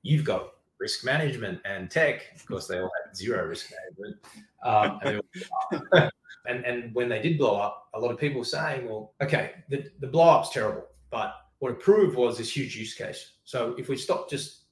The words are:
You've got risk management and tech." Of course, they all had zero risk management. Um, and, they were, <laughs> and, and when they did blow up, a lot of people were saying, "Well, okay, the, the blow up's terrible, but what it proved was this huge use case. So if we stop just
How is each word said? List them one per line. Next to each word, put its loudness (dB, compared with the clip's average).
You've 2
got -2
risk -6
management -2
and -8
tech." 2
Of -20
course, -8
they -4
all -4
had -18
zero -4
risk -10
management. -14
Um, 2
and, 0
they 2
were, 2
<laughs> -16
and, -4
and -6
when 0
they 0
did 2
blow 4
up, -4
a -6
lot 0
of -6
people -2
were -8
saying, -4
"Well, -10
okay, -2
the, -6
the -8
blow 8
up's 6
terrible, -2
but -4
what -4
it -8
proved 6
was 2
this -6
huge -4
use -10
case. -12
So -2
if -8
we -2
stop -2
just -8